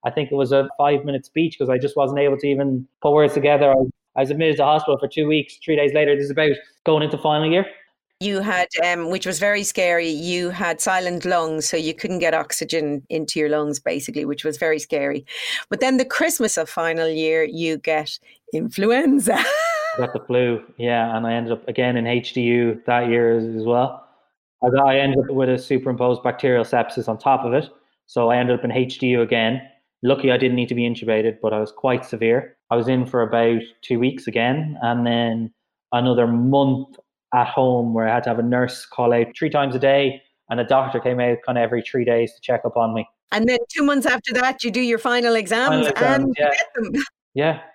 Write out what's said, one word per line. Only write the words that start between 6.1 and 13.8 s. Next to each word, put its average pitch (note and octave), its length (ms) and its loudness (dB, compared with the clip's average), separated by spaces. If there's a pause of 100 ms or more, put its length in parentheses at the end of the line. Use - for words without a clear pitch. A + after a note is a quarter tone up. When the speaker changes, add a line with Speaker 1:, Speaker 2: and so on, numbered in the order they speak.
Speaker 1:
this C#3 120 -2
is C#3+ 40 -6
about D3+ 220 2 (320)
going D#3 180 2
into D3+ 160 -4
final D#3 320 0
year. F#3+ 160 2 (540)
Speaker 2:
You G3 200 -4
had, F#3 280 0 (160)
um, E3+ 260 -2
which F#3+ 160 -4
was F3+ 140 -4
very G3+ 240 0
scary, F3 440 0
you F3 420 -4
had F3 300 -4
silent F#3 440 -2
lungs, D#3+ 440 -2
so - 80 -4
you D#3+ 160 -2
couldn't F3 280 -6
get D#3+ 140 2
oxygen D3+ 760 -4
into D#3 300 -4
your D3+ 80 0
lungs, D3 320 -2